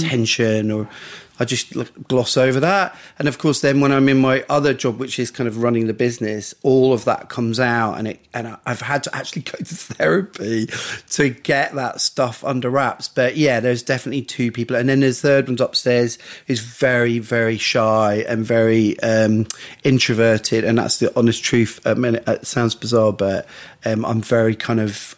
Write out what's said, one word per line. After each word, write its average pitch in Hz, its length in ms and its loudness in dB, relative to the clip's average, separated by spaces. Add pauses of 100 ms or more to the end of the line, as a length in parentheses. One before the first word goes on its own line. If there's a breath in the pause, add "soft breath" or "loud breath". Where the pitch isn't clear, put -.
tension, 110 640 0
or 107 180 -4 (480 loud breath)
I 123 60 -2
just 120 320 -4
l-, 123 100 -4 (220)
gloss 127 300 0
over 131 240 4
that. 185 340 0 (240 loud breath)
And 147 80 0
of 139 120 -2
course, 151 200 0
then 139 220 2
when 139 100 4
I'm 135 180 4
in 135 100 4
my 131 300 2
other 143 240 2
job, 123 260 -2
which 127 200 -6
is 120 120 -4
kind 123 180 -4
of 113 120 -6
running 117 240 2
the 110 80 0
business, 107 680 -2
all 131 300 6
of 113 120 0
that - 240 -2
comes 117 300 -2
out, 117 400 0
and 110 80 -4
it, - 120 -10 (140)
and 117 140 -8
I, 113 180 -16
I've 120 160 -4
had 135 220 -4
to - 120 -8
actually - 260 -8
<laughs> - 100 -12
go - 60 -10
to - 80 -10
therapy 113 1040 -2 (440 loud breath)
to 143 180 2
get 143 460 -2
that 127 260 -6
stuff - 440 -4
under 127 240 -2
wraps. 131 400 -2
But 127 280 0
yeah, 135 220 2
there's 120 240 0
definitely 131 400 -4
two 120 280 -2
people, 120 260 -4
and 123 120 0
then 135 120 4
there's 131 200 2
third 139 260 4
one's 123 140 -2
upstairs, 120 560 0 (300 loud breath)
who's 120 140 -2
very, 120 580 0
very 113 380 0
shy 110 680 2
and 113 180 -2
very, 113 560 4
um, 110 440 2 (380 loud breath)
introverted, 113 840 2
and 113 120 2
that's - 220 0
the 117 180 2
honest 117 260 2
truth. - 420 0
I 113 80 2
mean, 120 220 0 (120)
it - 200 -2
sounds 117 280 -2
bizarre, 113 380 2
but, 95 320 -2 (400 loud breath)
um, 110 200 -2
I'm 110 160 -2
very 113 340 2
kind 113 240 -2
of, 104 380 -4